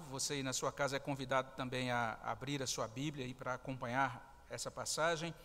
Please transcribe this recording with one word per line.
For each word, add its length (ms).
Você 240
aí 100
na 80
sua 220
casa 240
é 20
convidado 560
também 360
a 320
abrir 380
a 60
sua 200
Bíblia 380
aí 80
para 200
acompanhar 960
essa 220
passagem. 600